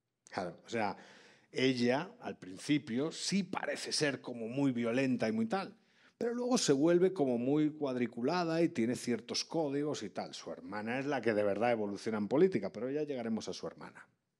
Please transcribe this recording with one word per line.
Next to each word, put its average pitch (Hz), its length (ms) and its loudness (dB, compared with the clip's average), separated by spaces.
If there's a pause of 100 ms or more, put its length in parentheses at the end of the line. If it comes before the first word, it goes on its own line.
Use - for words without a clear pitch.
(300)
Claro, 87 340 -6
o - 40 -20
sea, 104 280 -2 (560)
ella 131 680 2
al 98 180 -10
principio 123 720 -2
sí 196 300 -2
parece - 500 -6
ser 135 280 0
como 117 280 -8
muy 135 240 2
violenta 120 560 2
y 110 40 2
muy 113 140 2
tal, 185 300 -2 (420)
pero 233 160 -2
luego 247 240 2
se - 140 4
vuelve 175 400 6
como 131 260 2
muy 147 320 2
cuadriculada 143 920 0
y 170 60 4
tiene 117 280 0
ciertos - 480 -2
códigos 147 580 -2
y 98 80 -8
tal. - 240 -8
Su - 160 -12
hermana 101 480 -4
es 135 80 -4
la 139 140 0
que 110 140 4
de 104 80 6
verdad 104 300 4
evoluciona 107 460 -2
en 104 100 0
política, 135 440 4
pero 117 180 -6
ya 147 120 -2
llegaremos 117 460 -2
a 92 40 -4
su - 140 -8
hermana. - 400 -14 (340)